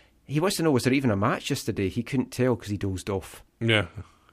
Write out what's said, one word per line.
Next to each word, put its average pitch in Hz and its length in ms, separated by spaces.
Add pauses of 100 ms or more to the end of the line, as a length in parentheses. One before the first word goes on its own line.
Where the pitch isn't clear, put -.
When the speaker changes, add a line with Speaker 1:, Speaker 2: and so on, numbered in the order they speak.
(260)
Speaker 1:
he 139 120
wants 190 200
to 165 40
know, 160 80
was 123 140
there 123 80
even 135 180
a 101 60
match 113 320
yesterday? 104 400
He 113 140
couldn't - 280
tell 127 240
'cause - 140
he 104 80
dozed 95 320
off. - 340 (160)
Speaker 2:
Yeah. 110 280 (460)